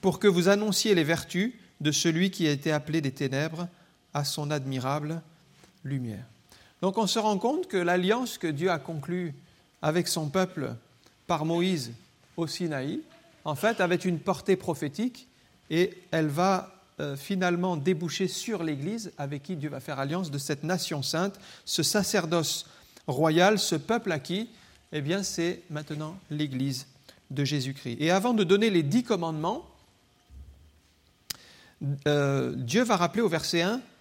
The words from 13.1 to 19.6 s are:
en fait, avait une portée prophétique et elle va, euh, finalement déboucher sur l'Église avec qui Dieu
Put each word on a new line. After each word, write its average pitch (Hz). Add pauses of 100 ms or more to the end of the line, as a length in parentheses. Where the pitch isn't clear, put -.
en 151
fait, 214
avait 180
une 175
portée 185
prophétique 180 (420)
et 175 (100)
elle 160
va, 180 (280)
euh, 143
finalement 180
déboucher 170
sur 185
l'Église 165
avec 143
qui 185
Dieu 147